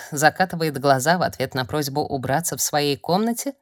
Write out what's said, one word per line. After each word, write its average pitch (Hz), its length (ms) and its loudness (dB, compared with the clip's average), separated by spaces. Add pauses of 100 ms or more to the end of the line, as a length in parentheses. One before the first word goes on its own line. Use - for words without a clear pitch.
(100)
закатывает 156 680 0
глаза 139 400 4
в 165 40 -2
ответ - 320 -2
на 127 120 -2
просьбу 147 340 -4
убраться 139 560 -2
в - 60 -4
своей 147 340 0
комнате, 226 640 -2